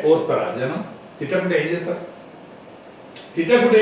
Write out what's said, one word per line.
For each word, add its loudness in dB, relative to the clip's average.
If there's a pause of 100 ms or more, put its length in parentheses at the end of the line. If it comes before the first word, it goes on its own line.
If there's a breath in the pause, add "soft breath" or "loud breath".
ఓర్తారా 2 (120)
జనం? -6 (360)
తిట్టకుంటే -2
ఏం -2
చేస్తారు? -6 (1300)
తిట్టకుంటే 4